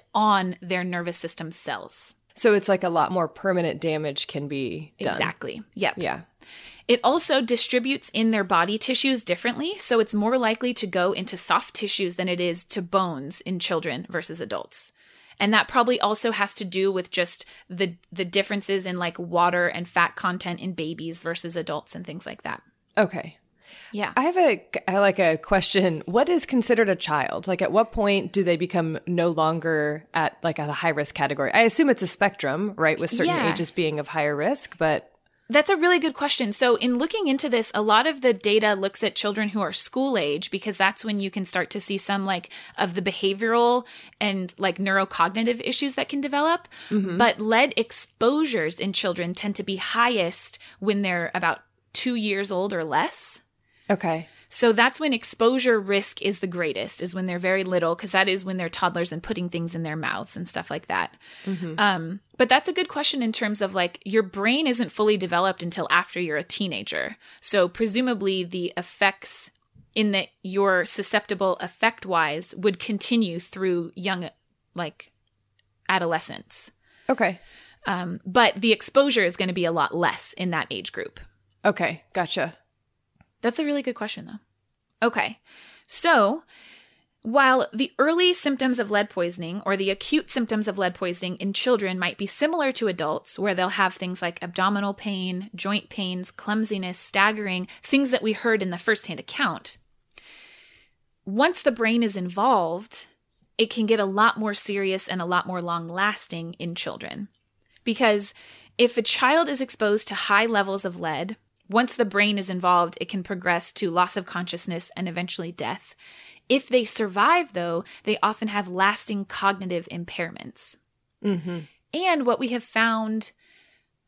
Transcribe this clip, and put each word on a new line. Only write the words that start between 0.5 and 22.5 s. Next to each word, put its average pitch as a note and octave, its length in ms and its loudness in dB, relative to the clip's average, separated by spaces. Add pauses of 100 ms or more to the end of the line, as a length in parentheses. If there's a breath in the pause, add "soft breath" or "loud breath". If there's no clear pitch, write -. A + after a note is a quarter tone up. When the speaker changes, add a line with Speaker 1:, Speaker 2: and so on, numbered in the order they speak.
Speaker 1:
their F3+ 220 -4
nervous F3 340 -4
system E3 340 -8
cells. - 640 -8 (220)
Speaker 2:
So G#3+ 180 4
it's, G3+ 160 2
like, F#3 140 2
a F3+ 60 0
lot E3 220 2
more F3 160 0
permanent E3+ 540 -2
damage D#3 460 -2
can D3 200 -6
be C#3 540 -6
done. A2+ 120 -2
Speaker 1:
Exactly. - 500 -6 (100)
Yep. - 240 -2
Speaker 2:
Yeah. E3+ 240 -4 (640 loud breath)
Speaker 1:
It A#3+ 160 4
also C#4 380 4
distributes B3 720 0
in A3+ 180 2
their G#3 120 2
body F#3 360 2
tissues C4 440 0
differently, D4 540 -2
so A#3+ 220 2
it's A3 160 0
more A3+ 240 2
likely A#3 340 0
to G#3 140 -4
go F3+ 240 2
into F#3 260 -6
soft - 380 0
tissues F#3+ 400 -2
than F#3 120 -2
it F3+ 120 -2
is F3 240 0
to - 180 -6
bones E3+ 600 -2
in F#3 180 -6
children D#3+ 500 -2
versus - 320 -8
adults. - 500 -8 (480 soft breath)
And G3+ 140 2
that G#3+ 140 4
probably B3 340 2
also G#3+ 300 0
has G3+ 240 -2
to G#3+ 100 -6
do F#3+ 260 0
with F3+ 200 -4
just - 340 -2 (240 loud breath)
the, F3+ 260 -4 (160)
the F3+ 140 -4
differences G3 640 -2
in, F3+ 100 -4
like, F3 220 -6
water F3 480 2
and F3 200 -4
fat - 280 2
content F3+ 460 -4
in F#3 120 -6
babies E3 480 -8
versus E3+ 340 -6
adults D#3 380 -6
and F3 100 -10
things E3 220 -12
like - 160 -12
that. - 220 -10 (340)